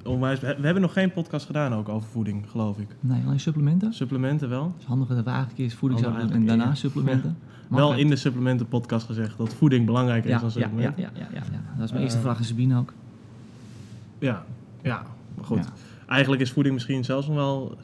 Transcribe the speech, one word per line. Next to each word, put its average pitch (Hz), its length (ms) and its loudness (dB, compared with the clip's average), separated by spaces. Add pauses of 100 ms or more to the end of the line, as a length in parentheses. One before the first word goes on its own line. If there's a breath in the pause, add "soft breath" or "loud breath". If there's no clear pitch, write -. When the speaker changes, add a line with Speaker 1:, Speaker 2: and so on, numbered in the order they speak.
Speaker 1:
onwijs. 131 340 0
We, 135 200 -2
we 139 60 -2
hebben 180 160 4
nog 175 120 2
geen 190 200 2
podcast 160 320 -6
gedaan 143 280 -2
ook 107 160 -4
over 107 200 -4
voeding, 104 400 -4
geloof 107 300 -2
ik. 104 200 -10
Speaker 2:
Nee, 127 260 0
alleen 139 140 0
supplementen. 165 540 2
Speaker 1:
Supplementen 135 560 0
wel. 127 140 -2
Speaker 2:
Het 175 180 -6
is - 40 -18
handiger 127 300 0
dat 117 80 2
we 113 60 -2
eigenlijk 127 300 -4
eerst 123 160 -2
voeding 123 260 2
Speaker 1:
Handiger 117 280 0
Speaker 2:
zouden 113 180 4
doen 113 100 6
en 117 60 4
Speaker 1:
eigenlijk, 139 200 2
Speaker 2:
daarna 139 220 0
Speaker 1:
ja. 131 100 4
Speaker 2:
supplementen. 147 440 -2
Speaker 1:
<laughs> - 100 -20
Speaker 2:
Maar 127 100 4
Speaker 1:
Wel 147 100 6
Speaker 2:
oké. 123 100 2
Speaker 1:
in 147 100 6
de 143 60 6
supplementenpodcast 123 920 0
gezegd 110 320 -4
dat 113 160 -4
voeding 131 320 6
belangrijker 117 440 2
Speaker 2:
Ja, 120 60 4
Speaker 1:
is 113 60 0
dan 117 120 -2
Speaker 2:
ja, 117 60 -2
ja, 120 60 2
Speaker 1:
supplementen. 117 380 -2
Speaker 2:
ja, - 120 -8
ja, - 180 -10
ja, - 180 -8
ja. - 80 -6 (160)
Dat 113 100 -2
is 113 60 -6
mijn 135 120 0
eerste 120 160 0
Speaker 1:
Eh. 113 60 0
Speaker 2:
vraag 120 120 0
aan 117 60 -2
Sabine 123 340 2
ook. 127 160 -2 (1300 loud breath)
Speaker 1:
Ja, 120 240 -2 (380)
ja, 113 220 -2 (320)
maar - 100 -12
goed. - 120 -2
Speaker 2:
Ja. - 80 0 (420 loud breath)
Speaker 1:
Eigenlijk 131 340 4
is 123 100 0
voeding 139 240 2
misschien 127 300 -2
zelfs 135 220 -2
nog 156 80 -2
wel, 139 480 -2